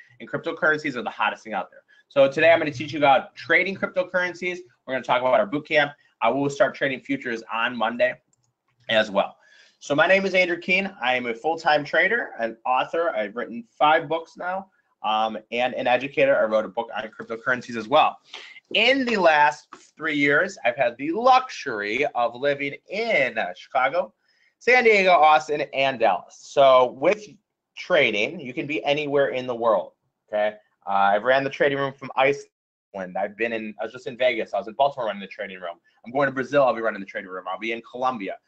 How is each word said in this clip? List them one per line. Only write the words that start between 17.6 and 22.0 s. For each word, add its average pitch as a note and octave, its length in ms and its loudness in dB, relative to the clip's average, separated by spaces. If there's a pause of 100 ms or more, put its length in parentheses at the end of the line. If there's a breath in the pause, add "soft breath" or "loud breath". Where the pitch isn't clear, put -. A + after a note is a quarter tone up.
as A2 120 -6
well. B2 300 2 (580 loud breath)
In B3+ 300 2
the A3+ 120 0
last D#3 500 4 (300)
three D3+ 180 -6
years, D3 480 2
I've A#2+ 140 0
had B2 200 0
the C#3+ 140 -6
luxury D3 1000 0